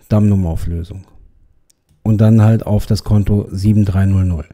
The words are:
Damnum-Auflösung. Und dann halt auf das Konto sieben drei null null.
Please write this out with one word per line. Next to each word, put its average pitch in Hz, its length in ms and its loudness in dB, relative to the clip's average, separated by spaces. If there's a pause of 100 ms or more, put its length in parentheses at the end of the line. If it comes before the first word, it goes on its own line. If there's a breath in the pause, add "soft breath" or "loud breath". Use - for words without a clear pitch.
Damnum-Auflösung. 92 960 -2 (960)
Und 107 200 0
dann 110 200 6
halt 110 240 2
auf 104 200 -2
das - 180 -2
Konto 101 480 0
sieben 104 340 0
drei 95 220 0
null 95 180 0
null. 82 280 -4